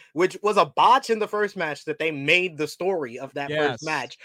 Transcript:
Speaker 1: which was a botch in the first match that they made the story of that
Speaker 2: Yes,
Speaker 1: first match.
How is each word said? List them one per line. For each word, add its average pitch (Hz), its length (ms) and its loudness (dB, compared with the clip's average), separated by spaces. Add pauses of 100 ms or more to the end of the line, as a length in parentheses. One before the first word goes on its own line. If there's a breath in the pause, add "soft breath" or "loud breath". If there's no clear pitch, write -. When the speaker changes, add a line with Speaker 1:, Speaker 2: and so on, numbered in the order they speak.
(120)
Speaker 1:
which 180 280 0
was 202 160 0
a 170 100 6
botch 220 440 4
in 220 80 0
the 214 80 -2
first 208 300 -4
match 156 300 -6
that 151 120 -6
they 160 140 -2
made 160 440 0
the 147 120 -4
story 151 500 -4
of 135 160 -12
that 143 160 -6
Speaker 2:
Yes, 151 80 -2
Speaker 1:
first 143 260 -2
match. 143 400 -6